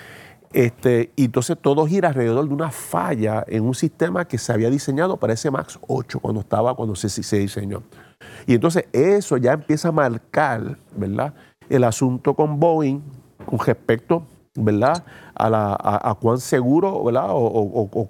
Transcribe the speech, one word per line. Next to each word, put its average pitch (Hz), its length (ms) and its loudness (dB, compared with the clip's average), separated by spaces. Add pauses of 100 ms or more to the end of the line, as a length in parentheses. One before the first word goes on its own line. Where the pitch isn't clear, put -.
(540)
Este, 120 640 2
y 135 100 2
entonces 123 340 -2
todo 147 280 2
gira 175 220 2
alrededor 131 380 0
de 139 60 -4
una 151 160 -4
falla 110 800 -2
en 110 160 -2
un 127 100 0
sistema 170 540 -2
que 120 100 -4
se 113 160 -4
había 113 160 2
diseñado 143 480 -2
para 113 160 0
ese 143 160 -4
Max - 380 -6
ocho 131 320 -4
cuando 107 220 -4
estaba, 113 340 0
cuando 107 200 -4
se, 101 140 -4
se 101 300 -2
diseñó. 101 420 -4 (640)
Y 127 80 4
entonces 170 400 2
eso 180 440 2
ya 127 160 2
empieza 151 340 -2
a 165 40 0
marcar, 131 840 0 (180)
¿verdad? 104 380 -4 (360)
El 127 140 4
asunto 127 520 0
con 151 240 0
Boeing 156 420 2 (460)
con 120 180 -4
respecto, 131 600 0 (260)
¿verdad? 110 500 0 (300)
A - 160 0
la, 107 240 0
a, 104 380 0
a - 20 2
cuán 117 240 0
seguro, 135 680 0
¿verdad? 120 280 0
O, - 60 0
o, 110 440 0
o, 101 100 -2
o 113 180 -2